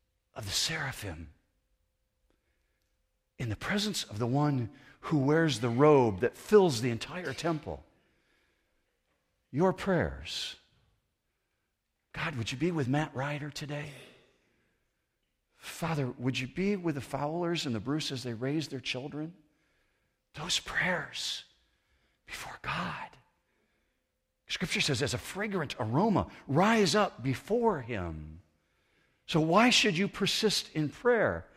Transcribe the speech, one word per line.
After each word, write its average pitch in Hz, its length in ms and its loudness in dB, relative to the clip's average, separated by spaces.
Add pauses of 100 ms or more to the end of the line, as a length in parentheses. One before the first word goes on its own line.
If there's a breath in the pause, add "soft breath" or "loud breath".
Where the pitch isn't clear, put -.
(360)
of 107 100 -10
the 92 60 -6
seraphim, 104 800 -4 (2000)
in 123 100 -4
the 104 60 -2
presence 202 480 -2
of 104 160 -10
the 120 80 0
one 135 420 2 (300 soft breath)
who - 180 0
wears 147 420 4
the 120 100 0
robe 123 500 8
that - 180 0
fills 180 440 6
the 123 100 0
entire 143 420 -6
temple, 147 500 -4 (1700)
your 180 240 2
prayers 107 840 -2 (1600)
God, 156 180 -6
would 113 160 -4
you 131 60 -6
be 165 140 0
with 147 160 0
Matt 147 280 0
Ryder 143 360 -6
today? 147 400 -10 (1700)
Father, 147 600 -4
would 123 220 -2
you 127 80 -6
be 196 280 -2
with 170 200 -2
the 135 60 -8
Fowlers 156 640 -2
and 117 80 -2
the 107 40 -2
Bruces 143 320 -4
as 123 120 -6
they 123 100 -6
raise 139 340 -2
their 131 120 -10
children? 147 540 -8 (1000)
Those 165 260 -4
prayers - 840 -4 (800)
before - 380 -14
God. 160 460 -6 (1400)
Scripture - 340 -2
says, 135 220 0
"As 110 100 0
a 117 60 -2
fragrant 190 600 -4
aroma, 131 480 2 (200 loud breath)
rise 190 480 4
up 202 260 2
before 196 600 0
him." 82 600 -6 (880)
So 160 120 0
why 185 300 6
should 208 280 4
you 196 100 2
persist - 640 0
in 151 160 0
prayer? 156 560 2 (120 soft breath)